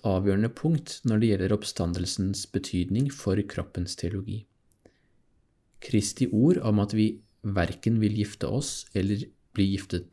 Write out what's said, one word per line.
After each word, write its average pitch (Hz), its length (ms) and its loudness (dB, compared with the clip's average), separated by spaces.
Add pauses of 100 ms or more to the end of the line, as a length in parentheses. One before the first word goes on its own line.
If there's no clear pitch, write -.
avgjørende 98 480 2
punkt - 480 -2
når 110 160 2
det 113 140 4
gjelder 98 240 2
oppstandelsens 90 960 -2
betydning 95 580 0
for 98 300 0 (100)
kroppens - 480 -6
teologi. 101 460 -6 (1400)
Kristi - 480 0
ord 123 320 4
om 104 160 4
at 104 160 0
vi 107 140 4 (340)
hverken 98 580 0
vil 107 200 2
gifte - 260 -4
oss - 380 -4 (100)
eller 101 300 0 (300)
bli 101 180 4
giftet 92 400 -4